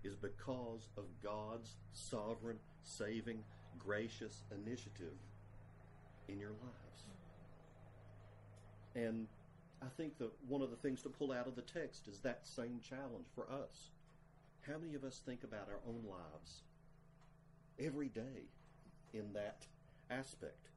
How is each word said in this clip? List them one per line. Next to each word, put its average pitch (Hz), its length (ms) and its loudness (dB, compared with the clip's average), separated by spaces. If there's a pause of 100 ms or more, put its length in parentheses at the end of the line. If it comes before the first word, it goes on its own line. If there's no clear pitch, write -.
is 101 120 2
because 113 800 2
of 101 80 0 (160)
God's 107 540 2 (180)
sovereign, 110 640 2 (260)
saving, 110 600 2 (340)
gracious 107 760 4
initiative 104 680 0 (1080)
in 98 120 0
your 104 120 0
lives. - 560 -6 (1900)
And 113 320 8 (540)
I 131 60 -2 (100)
think 160 220 2
that 113 120 6 (160)
one 139 140 8
of 127 80 8
the 117 80 0
things 131 260 6
to 139 60 2
pull 135 220 6
out 123 160 6
of 131 80 0
the 127 60 0
text - 460 0
is 101 120 -6
that 123 260 4
same 120 360 2
challenge 127 520 -2
for - 160 0
us. - 420 0 (760)
How 151 100 0
many 160 180 0
of 135 80 2
us 131 220 0
think 127 180 0
about 107 240 0
our 104 200 0
own 117 200 2
lives 87 540 -4 (1160)
every 143 280 6
day 110 400 0 (680)
in 104 200 0
that 104 320 2 (440)
aspect? - 680 -2